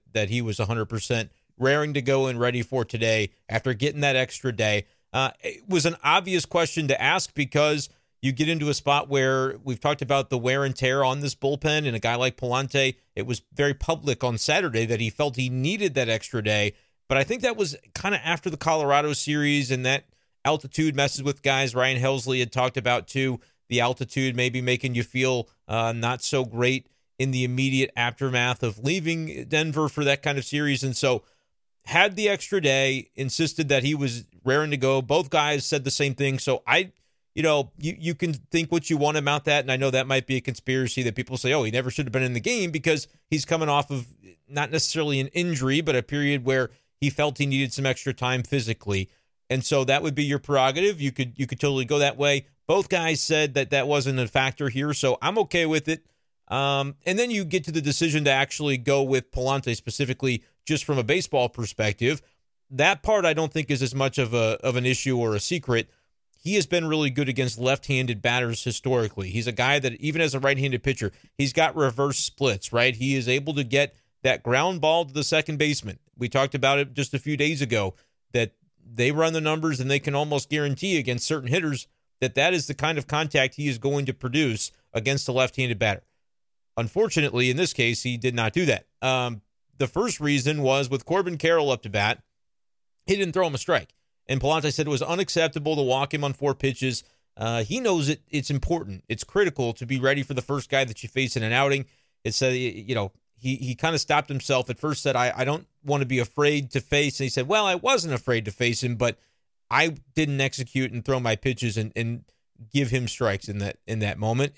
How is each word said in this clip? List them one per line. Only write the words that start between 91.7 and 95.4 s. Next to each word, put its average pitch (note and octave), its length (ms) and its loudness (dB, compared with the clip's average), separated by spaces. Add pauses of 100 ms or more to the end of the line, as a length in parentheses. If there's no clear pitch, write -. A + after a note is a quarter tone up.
up A#2+ 120 -2
to A2 60 -10
bat, G#2 340 0 (800)
he F#3+ 100 2
didn't F#3+ 180 0
throw F3+ 140 2
him D3 80 -4
a B2 40 -4
strike. C#3+ 340 0 (340)
And C3 140 0
Pallante D3+ 320 2
said D3 140 -2
it - 20 -2
was C#3 120 0
unacceptable D#3+ 720 0